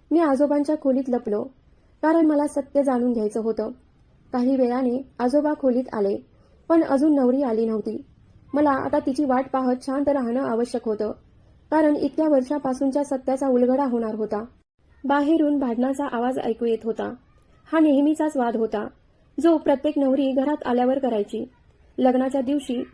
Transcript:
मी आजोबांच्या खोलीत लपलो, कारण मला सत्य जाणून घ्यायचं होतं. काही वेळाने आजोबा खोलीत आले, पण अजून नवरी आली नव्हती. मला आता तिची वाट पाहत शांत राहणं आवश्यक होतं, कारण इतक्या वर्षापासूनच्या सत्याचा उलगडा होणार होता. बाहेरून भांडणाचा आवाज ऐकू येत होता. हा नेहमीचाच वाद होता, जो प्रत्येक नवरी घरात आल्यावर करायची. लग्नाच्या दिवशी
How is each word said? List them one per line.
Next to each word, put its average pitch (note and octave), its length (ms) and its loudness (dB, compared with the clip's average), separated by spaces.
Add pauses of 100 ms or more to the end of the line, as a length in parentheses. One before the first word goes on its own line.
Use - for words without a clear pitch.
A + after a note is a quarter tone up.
(120)
मी D#4 80 4
आजोबांच्या C#4+ 640 2
खोलीत C4 260 2
लपलो, A#3+ 360 -2 (580)
कारण D#4+ 240 4
मला D4 220 2
सत्य C#4+ 360 -2
जाणून B3 300 0
घ्यायचं G#3+ 280 -2
होतं. A3 280 -4 (640)
काही B3+ 220 2
वेळाने B3+ 500 0 (140)
आजोबा C#4+ 400 2
खोलीत B3+ 240 0 (100)
आले, G3+ 240 -2 (520)
पण E4 140 4
अजून C#4+ 320 2
नवरी C4 280 2
आली A3+ 220 0
नव्हती. A3 360 -4 (520)
मला D4 160 2
आता C4+ 300 0
तिची D4 260 -2
वाट C4 280 0
पाहत C4 280 0
शांत C#4 280 -2
राहणं B3+ 320 0
आवश्यक B3 440 -4
होतं, G#3+ 260 -4 (600)
कारण D4+ 240 4
इतक्या D#4 320 -2
वर्षापासूनच्या C#4 760 0
सत्याचा C4+ 440 -2
उलगडा B3+ 380 2
होणार A3+ 300 -2
होता. G#3+ 300 -6 (600)
बाहेरून D4 540 2
भांडणाचा C4 520 -2
आवाज B3 280 -2
ऐकू A#3 260 -4
येत A3+ 180 0
होता. G#3+ 300 -6 (580)
हा D#4 80 2
नेहमीचाच D4+ 580 4
वाद A#3+ 200 0
होता, A3 300 -2 (560)
जो E4 140 6
प्रत्येक D4+ 420 0
नवरी C4+ 320 2
घरात C4+ 340 -2
आल्यावर B3 340 0
करायची. A3+ 500 -4 (480)
लग्नाच्या C4 440 2
दिवशी C4+ 420 -4 (100)